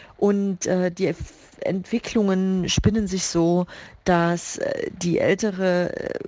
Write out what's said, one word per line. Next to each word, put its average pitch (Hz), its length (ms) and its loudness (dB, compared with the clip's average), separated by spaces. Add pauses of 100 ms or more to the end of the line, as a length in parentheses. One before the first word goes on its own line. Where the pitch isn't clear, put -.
(160)
und, 202 500 0
äh, 180 240 2
die 180 180 -2
F-, - 520 -10
Entwicklungen 190 1120 0
spinnen 208 360 2
sich 185 200 -2
so, 175 400 2 (380)
dass, 170 520 2
äh, - 340 -4
die 175 280 -2
ältere, 185 760 0
äh, - 340 -8